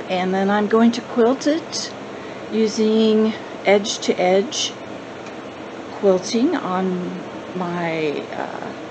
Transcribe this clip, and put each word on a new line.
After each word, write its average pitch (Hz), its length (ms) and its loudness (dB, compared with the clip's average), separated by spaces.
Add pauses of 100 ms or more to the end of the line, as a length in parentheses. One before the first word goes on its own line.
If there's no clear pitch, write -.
and 185 260 0
then 196 160 2
I'm 208 160 2
going 226 260 6
to 240 80 -4
quilt 247 460 2
it - 480 -2 (560)
using 220 840 4 (320)
edge-to-edge 196 1080 2 (1200)
quilting 226 640 2
on 180 640 -2 (360)
my, 165 640 -2 (120)
uh, - 400 -8 (180)